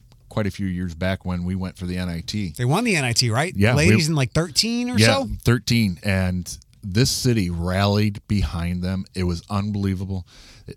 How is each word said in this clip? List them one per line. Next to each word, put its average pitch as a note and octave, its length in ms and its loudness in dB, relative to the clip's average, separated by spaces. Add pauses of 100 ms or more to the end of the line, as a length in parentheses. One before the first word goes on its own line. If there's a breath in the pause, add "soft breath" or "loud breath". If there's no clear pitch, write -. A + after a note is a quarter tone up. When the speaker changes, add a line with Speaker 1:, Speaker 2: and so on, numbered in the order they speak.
(300)
Speaker 1:
quite A2 180 -2
a F#2+ 40 -4
few G2 160 -6
years F2+ 260 -4
back F#2 320 -4
when F2+ 200 -2
we F#2 100 -2
went F#2 220 -6
for F#2 80 -10
the F2+ 120 -4
N F2+ 120 -4
I E2+ 120 -6
T. F#2+ 360 -6
Speaker 2:
They B2 80 -2
won E3 180 2
the A3+ 120 2
N D3 100 0
I A#2+ 80 0
T, B2 180 0
right? D3 240 0
Speaker 1:
Yeah, G2+ 200 4
we C#3+ 140 6
Speaker 2:
Ladies D3 180 4
in, E3 80 2
like, C3 180 0
thirteen A3 560 0
or B3 80 -2
Speaker 1:
Yeah, C4+ 260 6
Speaker 2:
so? G#3+ 60 -6 (140)
Speaker 1:
thirteen. A#2 600 2
And F#2 540 0 (260)
this G#2+ 260 2
city A2 400 0
rallied G2+ 800 0
behind F2+ 560 -2
them. F#2+ 220 -2 (100)
It F#2 80 -2
was F2 260 -2
unbelievable. G2 760 -2 (520 loud breath)